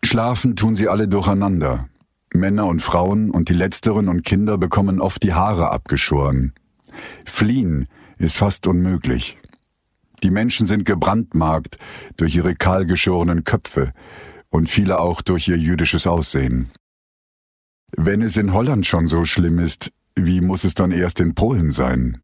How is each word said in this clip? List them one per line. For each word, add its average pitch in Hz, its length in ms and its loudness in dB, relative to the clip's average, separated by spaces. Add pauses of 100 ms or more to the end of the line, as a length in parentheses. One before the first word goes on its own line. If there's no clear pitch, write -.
Schlafen 120 500 0
tun 110 220 0
sie 101 120 2
alle 101 200 0
durcheinander. 95 800 0 (440)
Männer 98 340 2
und 82 140 0
Frauen 98 500 0
und 82 180 0
die 90 60 2
Letzteren 98 540 0
und 87 160 0
Kinder 104 320 0
bekommen 92 440 0
oft - 220 -4
die 98 120 2
Haare 87 380 0
abgeschoren. 69 800 -2 (760)
Fliehen 101 600 0 (300)
ist 82 180 0
fast 101 300 0
unmöglich. 87 680 0 (880)
Die 92 80 2
Menschen 110 360 0
sind 101 180 0
gebrandmarkt 82 960 -2 (400)
durch 80 160 0
ihre 87 200 0
kahlgeschorenen 87 880 0
Köpfe 67 500 -2 (560)
und 80 180 0
viele 92 320 2
auch 85 220 -2
durch 90 260 -2
ihr 87 80 2
jüdisches 82 500 0
Aussehen. 65 640 0 (1300)
Wenn 101 240 2
es 226 160 0
in 101 160 2
Holland 110 340 2
schon 82 220 0
so 82 160 0
schlimm 85 340 2
ist, - 340 -2 (220)
wie 90 280 0
muss 92 220 0
es 92 100 0
dann 92 180 2
erst 87 280 0
in 82 140 0
Polen 104 360 0
sein? 64 540 -2